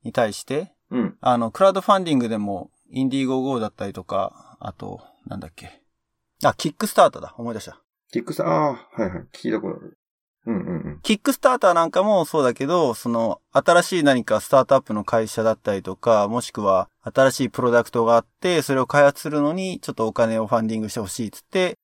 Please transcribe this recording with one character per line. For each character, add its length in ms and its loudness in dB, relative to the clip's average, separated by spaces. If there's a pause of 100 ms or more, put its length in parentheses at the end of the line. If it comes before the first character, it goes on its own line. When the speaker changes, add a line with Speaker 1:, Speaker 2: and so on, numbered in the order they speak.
Speaker 1:
に 100 -12
対 200 2
し 120 -12
て。 260 -6 (180)
Speaker 2:
う 100 -4
ん。 200 -4
Speaker 1:
あ 180 2
の、 140 -2
ク 120 0
ラ 80 6
ウ 20 -2
ド 80 -2
フ 100 2
ァ 80 4
ン 60 -6
デ 60 -2
ィ 40 2
ン 40 4
グ 100 -2
で 80 -2
も、 340 -6 (180)
イ 140 -4
ン 60 0
デ 80 -4
ィ 60 -2
ー 40 -2
ゴ 120 0
ー 20 -2
ゴ 160 -2
ー 20 -2
だ 80 -4
っ 60 -10
た 140 -8
り 60 -8
と 120 -14
か、 560 -6
あ 100 -10
と、 300 -14 (260)
な 80 -12
ん 60 -10
だ 80 -16
っ 40 -20
け。 280 -20 (640)
あ、 100 4
キ 160 -4
ッ 60 -16
ク 120 -6
ス 60 -8
タ 140 8
ー 20 6
タ 100 -16
ー 20 -10
だ。 160 -14
思 140 -8
い 20 -8
出 80 -8
し 40 -18
た。 160 -20 (300)
Speaker 2:
キ 80 -2
ッ 40 -10
ク 100 -10
ス 40 -10
タ 60 -2
ー、 40 -2
あ 400 0 (100)
ー、 40 -2
は 60 0
い 20 -2
は 120 -10
い。 120 -18
聞 160 -8
い 20 -2
た 80 -2
こ 100 -8
と 60 -8
あ 40 -16
る。 180 -20 (480)
う 60 -6
ん 40 -2
う 80 -4
ん 40 -8
う 300 -6
ん。 40 -20
Speaker 1:
キ 120 0
ッ 80 -4
ク 120 0
ス 60 -6
タ 160 2
ー 40 -4
タ 120 4
ー 20 4
な 100 2
ん 80 -2
か 120 0
も 220 2
そ 140 -2
う 40 2
だ 100 2
け 120 -4
ど、 280 2
そ 160 -8
の、 320 -2 (100)
新 320 4
し 160 -2
い 40 -2
何 200 4
か 160 0
ス 100 -14
タ 120 6
ー 40 2
ト 100 4
ア 40 6
ッ 20 -18
プ 120 -10
の 100 -4
会 240 0
社 160 -4
だ 100 2
っ 40 -4
た 160 -4
り 100 -4
と 120 -10
か、 320 2
も 140 -2
し 100 -10
く 120 -8
は 260 2 (120)
新 300 2
し 140 -4
い 40 -2
プ 120 -8
ロ 100 2
ダ 120 4
ク 80 -10
ト 140 0
が 100 4
あ 60 4
っ 40 -12
て、 360 -2
そ 120 -2
れ 60 2
を 80 0
開 160 4
発 180 4
す 80 -8
る 120 -2
の 100 0
に 300 -6
ち 80 -12
ょ 20 -6
っ 40 -6
と 120 -2
お 60 -4
金 260 0
を 80 -4
フ 80 0
ァ 60 2
ン 60 -2
デ 80 -2
ィ 20 -4
ン 40 -4
グ 80 -6
し 40 -12
て 80 -6
ほ 60 -6
し 180 -8
い 20 -6
っ 40 -10
つ 100 -20
っ 20 -20
て、 400 -2